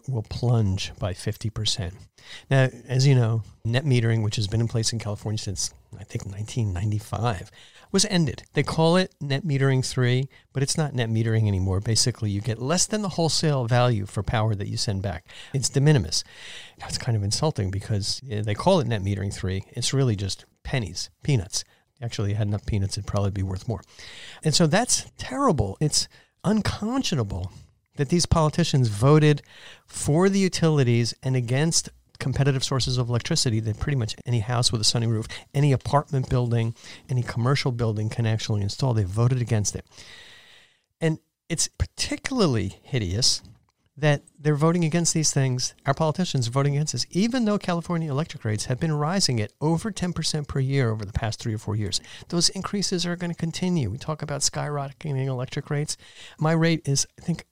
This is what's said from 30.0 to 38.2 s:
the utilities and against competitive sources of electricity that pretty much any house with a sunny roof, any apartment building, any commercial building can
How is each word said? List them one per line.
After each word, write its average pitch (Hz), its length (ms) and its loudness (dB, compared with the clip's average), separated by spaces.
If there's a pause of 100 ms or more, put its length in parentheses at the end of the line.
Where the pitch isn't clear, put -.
the 196 80 2
utilities 143 760 4 (120)
and 131 120 0
against 131 540 2 (300)
competitive 135 440 0
sources 127 360 0
of 117 100 -2
electricity 120 500 0
that 110 200 -4
pretty 143 180 -2
much 110 180 -2 (120)
any 120 140 2
house 117 300 0
with 113 80 -2
a 107 40 -2
sunny 117 240 2
roof, 110 180 0 (300)
any 143 160 4
apartment 131 580 0
building, 117 460 0 (340)
any 123 140 0
commercial 131 480 0
building 110 380 0
can 113 180 0